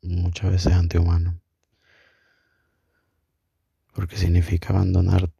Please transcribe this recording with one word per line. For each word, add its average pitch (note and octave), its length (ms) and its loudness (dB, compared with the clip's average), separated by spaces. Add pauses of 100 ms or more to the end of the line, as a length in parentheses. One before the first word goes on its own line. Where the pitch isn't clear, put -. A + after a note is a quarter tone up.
muchas F2 480 -4
veces F2+ 240 2
antihumano. E2+ 680 0 (2500)
Porque F#2+ 220 -8
significa F2 540 0
abandonar F#2 600 2 (100)